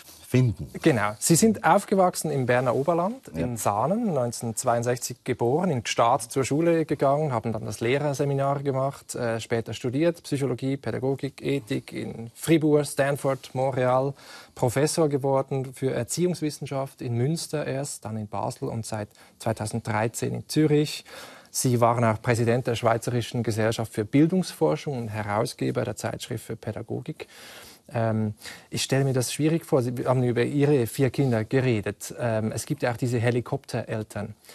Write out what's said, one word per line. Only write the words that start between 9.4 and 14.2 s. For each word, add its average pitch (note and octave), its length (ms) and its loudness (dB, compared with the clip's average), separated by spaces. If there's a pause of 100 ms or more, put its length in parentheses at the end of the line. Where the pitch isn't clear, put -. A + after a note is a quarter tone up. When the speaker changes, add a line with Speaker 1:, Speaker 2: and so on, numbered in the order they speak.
Speaker 2:
studiert, D#3 480 0
Psychologie, C3+ 540 -2
Pädagogik, C3 680 -4
Ethik C3+ 500 -4
in A#2 400 -10
Fribourg, D3 540 4
Stanford, C#3 680 -2
Montreal, C3 640 2 (400)